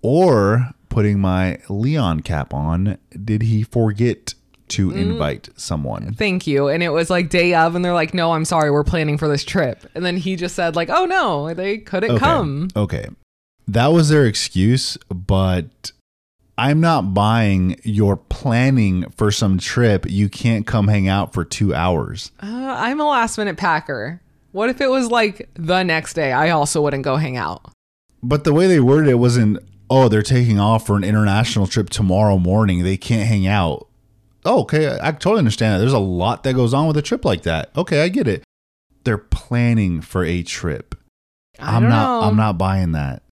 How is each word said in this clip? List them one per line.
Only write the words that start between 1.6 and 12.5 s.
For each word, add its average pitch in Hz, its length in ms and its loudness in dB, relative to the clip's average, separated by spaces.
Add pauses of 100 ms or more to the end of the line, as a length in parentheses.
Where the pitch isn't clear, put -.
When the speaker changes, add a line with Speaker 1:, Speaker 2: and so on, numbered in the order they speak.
Speaker 1:
Leon 104 520 -2
cap 73 340 -6
on, 82 440 -2 (260)
did 107 180 -2
he 110 200 2
forget 113 720 -2 (340)
to 92 220 0
Speaker 2:
Mm. 87 60 -6
Speaker 1:
invite 78 600 -4
someone? 69 580 -8
Speaker 2:
Thank 190 320 -4
you. 139 220 0
And 165 140 -2
it 170 80 -2
was, 160 200 -2
like, 175 180 0
day 175 260 2
of, 165 200 2
and 180 100 -2
they're 175 100 0
like, 165 200 -2
"No, 170 180 0
I'm 160 120 -2
sorry, 156 260 0
we're 147 140 2
planning 151 340 0
for 156 100 -2
this 143 160 -2
trip." - 500 -4
And 170 100 -6
then 180 120 -2
he 190 200 -4
just 180 180 -8
said, 170 220 -2
like, 165 140 -2
"Oh, 349 140 2
no, 202 500 -2
they 196 240 -4
couldn't 214 340 -4
Speaker 1:
Okay. 214 120 2
Speaker 2:
come." 185 520 0